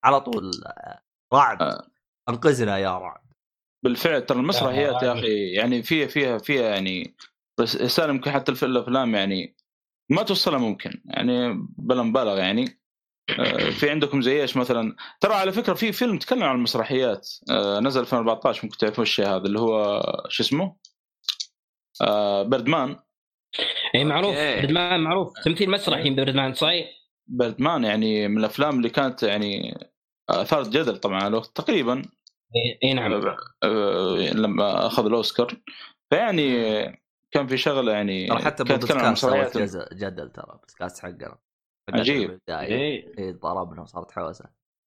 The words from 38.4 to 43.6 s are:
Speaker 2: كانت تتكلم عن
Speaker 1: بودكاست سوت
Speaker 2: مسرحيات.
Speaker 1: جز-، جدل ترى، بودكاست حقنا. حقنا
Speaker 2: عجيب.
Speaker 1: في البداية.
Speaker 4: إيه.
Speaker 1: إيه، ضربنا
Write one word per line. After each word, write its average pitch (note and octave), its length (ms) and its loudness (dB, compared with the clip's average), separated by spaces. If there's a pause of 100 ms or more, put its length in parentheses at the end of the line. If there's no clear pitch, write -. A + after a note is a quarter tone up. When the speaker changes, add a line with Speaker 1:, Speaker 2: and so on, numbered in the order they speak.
Speaker 2:
كانت B2+ 200 2
تتكلم C3+ 140 -2
عن B2 60 0 (100)
Speaker 1:
بودكاست - 120 -2
سوت B2+ 80 4
Speaker 2:
مسرحيات. C3+ 240 0
Speaker 1:
جز-، G2 360 -4
جدل F#2 380 -8
ترى، - 140 -16 (140)
بودكاست - 400 -12
حقنا. - 380 -16 (520)
حقنا A2+ 100 2
Speaker 2:
عجيب. A#2 280 2
Speaker 1:
في F2+ 60 -8
البداية. D#2 420 -8
Speaker 4:
إيه. C3+ 420 -4
Speaker 1:
إيه، F#2+ 140 -6
ضربنا F2 500 -6